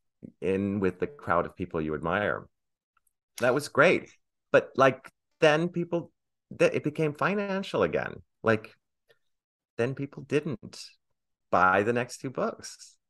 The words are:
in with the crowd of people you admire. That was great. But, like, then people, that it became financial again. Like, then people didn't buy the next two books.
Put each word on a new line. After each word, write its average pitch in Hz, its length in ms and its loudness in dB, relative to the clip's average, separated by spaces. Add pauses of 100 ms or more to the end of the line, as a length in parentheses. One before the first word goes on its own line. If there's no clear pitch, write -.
(420)
in 98 400 -2
with 92 180 0
the 90 80 -2
crowd - 380 -2
of 78 100 -16
people 87 240 -6
you 78 160 -4
admire. 82 520 -4 (920)
That 120 140 2
was 143 160 -2
great. 143 420 4 (400)
But, - 240 4
like, 135 340 4 (300)
then 160 300 4
people, 170 420 -6 (460)
that 160 180 2
it - 80 -2
became 151 300 -2
financial 190 680 -2
again. 73 380 -4 (220)
Like, 110 320 0 (1040)
then 127 180 -2
people 139 280 -10
didn't 143 600 -4 (680)
buy 92 340 4
the 117 100 0
next 120 240 -4
two - 140 -10
books. - 640 -10 (140)